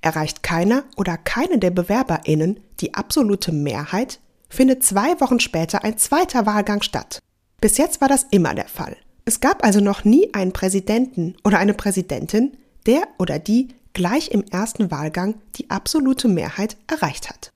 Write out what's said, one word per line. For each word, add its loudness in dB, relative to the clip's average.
Erreicht -4
keiner 0
oder -2
keine -2
der 2
BewerberInnen 0
die -6
absolute -2
Mehrheit, -4
findet 4
zwei 0
Wochen 2
später -2
ein -2
zweiter 0
Wahlgang 0
statt. -8
Bis 4
jetzt 0
war 4
das 2
immer 2
der -8
Fall. -12
Es -4
gab 2
also 6
noch 0
nie 6
einen 0
Präsidenten -2
oder 6
eine 4
Präsidentin, -2
der 4
oder -2
die 0
gleich -2
im 2
ersten -4
Wahlgang -4
die -10
absolute 0
Mehrheit -2
erreicht -6
hat. -20